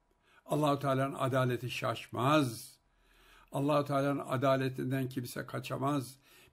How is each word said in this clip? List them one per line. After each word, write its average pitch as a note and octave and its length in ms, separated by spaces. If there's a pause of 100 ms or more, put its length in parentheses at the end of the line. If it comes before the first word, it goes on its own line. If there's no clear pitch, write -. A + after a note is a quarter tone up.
(500)
Allah-u D3 300
Teala'nın C3+ 360
adaleti B2+ 540
şaşmaz. B2 1080 (720)
Allah-u C#3+ 340
Teala'nın C#3 420
adaletinden C3 840
kimse - 360
kaçamaz C3+ 720 (360)